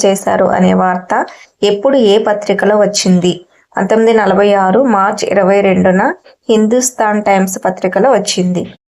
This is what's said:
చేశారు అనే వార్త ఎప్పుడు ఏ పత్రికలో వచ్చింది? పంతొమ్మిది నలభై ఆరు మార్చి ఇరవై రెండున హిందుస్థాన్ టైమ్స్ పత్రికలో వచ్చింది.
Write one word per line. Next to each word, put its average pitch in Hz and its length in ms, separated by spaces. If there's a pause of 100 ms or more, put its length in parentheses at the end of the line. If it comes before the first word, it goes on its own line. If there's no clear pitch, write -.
చేశారు 196 400
అనే 185 280
వార్త 185 520 (380)
ఎప్పుడు 202 340
ఏ 214 260
పత్రికలో 208 540
వచ్చింది? 185 680 (320)
పంతొమ్మిది 220 400
నలభై 202 360
ఆరు 196 300
మార్చి 208 460
ఇరవై 196 320
రెండున 190 520 (360)
హిందుస్థాన్ 214 720
టైమ్స్ 190 420
పత్రికలో 190 460
వచ్చింది. 180 600 (220)